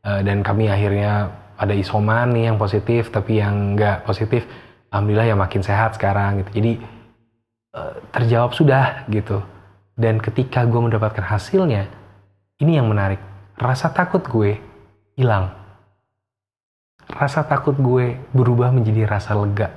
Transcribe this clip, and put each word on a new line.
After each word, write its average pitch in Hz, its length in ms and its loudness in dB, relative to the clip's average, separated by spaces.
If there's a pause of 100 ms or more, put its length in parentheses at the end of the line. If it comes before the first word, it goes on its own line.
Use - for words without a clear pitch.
Eh, 101 160 -2
dan 101 160 0
kami 104 320 0
akhirnya 104 640 0 (240)
ada 101 160 0
isoman 110 560 0
nih 113 220 2
yang 107 80 0
positif, 110 500 0
tapi 107 320 0
yang 101 320 0
nggak 104 320 0
positif, 110 400 -2 (400)
alhamdulillah 104 400 2
ya 107 80 2
makin 95 240 0
sehat 104 400 0
sekarang 101 460 0
gitu. 104 180 -4
Jadi, 117 80 2 (1040)
eh, - 180 -12 (220)
terjawab 120 400 2
sudah 135 560 2
gitu. 101 320 -2 (540)
Dan 113 260 2
ketika 127 400 -2
gue 120 160 2
mendapatkan 110 460 0
hasilnya, 107 640 0 (760)
ini 156 160 4
yang 117 80 2
menarik. 98 320 0 (380)
Rasa 131 340 0
takut 180 320 0
gue 104 380 0 (560)
hilang. 104 340 2 (1600)
Rasa 143 340 -2
takut 139 320 0
gue 127 400 2 (160)
berubah 123 400 4
menjadi 110 380 2
rasa 104 240 -2
lega. 101 420 -2